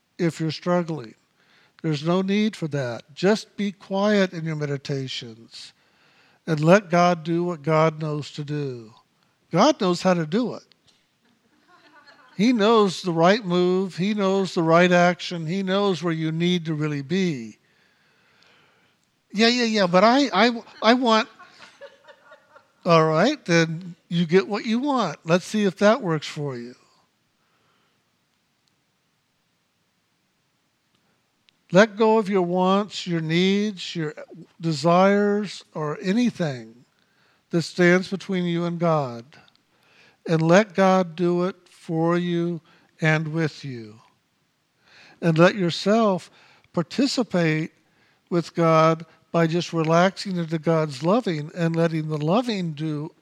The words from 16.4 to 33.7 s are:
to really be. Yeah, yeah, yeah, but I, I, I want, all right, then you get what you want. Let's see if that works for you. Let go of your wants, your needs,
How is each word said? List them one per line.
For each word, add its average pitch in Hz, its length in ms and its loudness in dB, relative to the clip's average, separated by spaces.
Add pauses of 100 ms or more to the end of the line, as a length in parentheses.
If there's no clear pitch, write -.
to 165 80 -4
really 151 280 -4
be. 139 560 -4 (1700)
Yeah, 226 160 4
yeah, 240 180 2
yeah, 214 220 2
but 180 160 4
I, 254 300 4
I, 226 300 2 (180)
I 220 120 4
want, 233 360 2 (1600)
all 165 200 4
right, 180 400 0
then 170 500 -2 (120)
you 170 180 -2
get 165 220 2
what 208 180 -8
you 226 140 -2
want. 254 460 -2
Let's 170 200 0
see 214 180 -2
if 190 140 -2
that 220 240 2
works 160 260 -4
for 139 300 -8
you. 120 180 -14 (4000)
Let 202 260 4
go 220 200 2
of 196 120 -2
your 196 140 0
wants, 185 640 -2
your 170 120 -4
needs, 190 760 -2